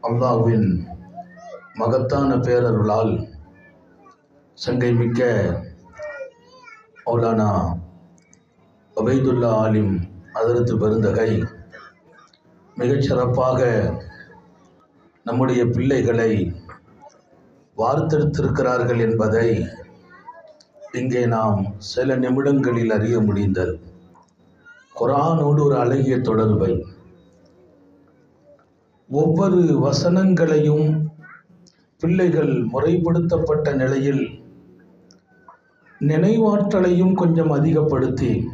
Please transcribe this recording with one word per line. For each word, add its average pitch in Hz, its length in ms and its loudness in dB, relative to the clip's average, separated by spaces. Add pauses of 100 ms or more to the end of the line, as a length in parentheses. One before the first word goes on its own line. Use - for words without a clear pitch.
அல்லாஹ்வின் 113 760 0 (920)
மகத்தான 123 600 0
பேரருளால் 113 920 0 (1300)
சங்கை 123 400 -2
மிக்க 117 580 0 (1500)
மௌலானா 113 460 0 (1400)
உபைதுல்லா 120 560 0
ஆலிம் 107 480 0 (340)
ஹதரத் 117 420 0
பெருந்தகை 107 680 0 (1300)
மிகச் 135 260 0
சிறப்பாக 123 920 0 (1300)
நம்முடைய 123 420 0
பிள்ளைகளை 117 880 0 (1300)
வார்த்தெடுத்திருக்கிறார்கள் 127 1200 0
என்பதை 110 680 0 (1300)
இங்கே 123 340 -2
நாம் 110 400 0 (120)
சில 131 380 -2
நிமிடங்களில் 123 760 0
அறிய 110 280 0
முடிந்தது. 98 600 0 (1200)
குர்ஆனோடு 143 640 2
ஒரு 135 140 4
அழகிய 127 420 2
தொடர்பை, 107 680 2 (2250)
ஒவ்வொரு 170 480 2
வசனங்களையும் 156 1400 2 (1000)
பிள்ளைகள் 156 680 0
முறைப்படுத்தப்பட்ட 160 1080 0
நிலையில் 135 560 0 (1700)
நினைவாற்றலையும் 185 1120 2
கொஞ்சம் 165 380 2
அதிகப்படுத்தி 143 1040 0